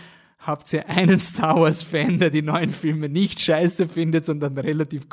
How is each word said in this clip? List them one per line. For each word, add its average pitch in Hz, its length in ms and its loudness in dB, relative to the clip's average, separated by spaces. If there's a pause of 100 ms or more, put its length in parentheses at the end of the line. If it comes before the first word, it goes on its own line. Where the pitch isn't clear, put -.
(380)
habt - 340 -6
ihr 160 160 -4
einen 180 320 4
Star 160 400 2
Wars 156 240 4
Fan, 165 340 0
der 170 120 4
die 151 120 0
neuen 160 280 -2
Filme 151 380 -4
nicht 190 300 0
scheiße 170 480 2
findet, 165 380 -2
sondern 147 340 -4
relativ 151 540 -4